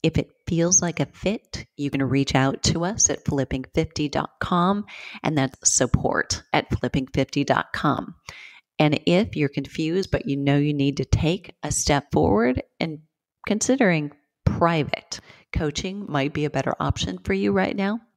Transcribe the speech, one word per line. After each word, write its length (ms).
If 140
it 140
feels 340
like 200
a 60
fit, 600
you 140
can 120
reach 320
out 300
to 200
us 260
at 140
flipping 400
fifty 340
dot 220
com, 440
and 140
that's 380
support 680
at 260
flipping 280
fifty 380
dot 300
com. 400
And 280
if 300
you're 120
confused, 600
but 160
you 100
know 200
you 160
need 260
to 60
take 580
a 100
step 400
forward 500
and 220
considering 680
private 760
coaching 560
might 240
be 120
a 60
better 280
option 400
for 140
you 200
right 220
now 240